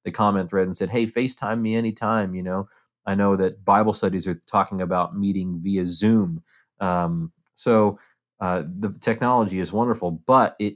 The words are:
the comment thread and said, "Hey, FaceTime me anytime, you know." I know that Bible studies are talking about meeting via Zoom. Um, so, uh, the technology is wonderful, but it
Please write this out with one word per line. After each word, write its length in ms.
the 80
comment 380
thread 160
and 100
said, 140
"Hey, 160
FaceTime 560
me 140
anytime, 600
you 80
know." 240
I 100
know 220
that 260
Bible 300
studies 340
are 80
talking 460
about 340
meeting 460
via 240
Zoom. 580
Um, 500
so, 460
uh, 260
the 320
technology 600
is 120
wonderful, 400
but 480
it 160